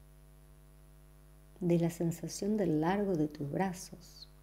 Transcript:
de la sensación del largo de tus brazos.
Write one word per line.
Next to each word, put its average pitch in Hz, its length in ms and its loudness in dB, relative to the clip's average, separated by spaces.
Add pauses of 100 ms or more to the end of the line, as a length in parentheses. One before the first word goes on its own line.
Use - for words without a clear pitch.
(1600)
de 175 180 6
la 165 120 4
sensación 175 680 -2
del 170 240 2
largo 190 340 0
de 151 140 2
tus 143 220 -8
brazos. - 760 -6 (140)